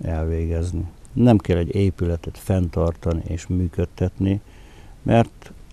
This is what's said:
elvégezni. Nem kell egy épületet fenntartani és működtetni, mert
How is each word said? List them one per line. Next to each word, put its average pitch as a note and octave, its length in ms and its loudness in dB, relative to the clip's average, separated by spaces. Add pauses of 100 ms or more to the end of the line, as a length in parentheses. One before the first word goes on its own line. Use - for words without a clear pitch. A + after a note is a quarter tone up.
elvégezni. E2 840 -2 (280)
Nem A#2 240 6
kell F2+ 200 2
egy E2+ 180 -2
épületet F2+ 600 -2
fenntartani E2+ 880 -2
és E2 200 -8
működtetni, F#2 920 -2 (640)
mert - 480 0 (220)